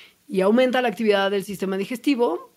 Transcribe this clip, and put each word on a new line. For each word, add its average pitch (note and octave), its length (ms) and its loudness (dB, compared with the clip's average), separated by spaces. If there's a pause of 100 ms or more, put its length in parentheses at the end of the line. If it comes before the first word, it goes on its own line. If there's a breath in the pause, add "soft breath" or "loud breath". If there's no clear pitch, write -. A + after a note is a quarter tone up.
(280 loud breath)
Y F#3 140 -2
aumenta B3 400 4
la B3 60 0
actividad G3+ 420 2
del G3 140 -2
sistema F#3+ 340 -6
digestivo, B3+ 800 -2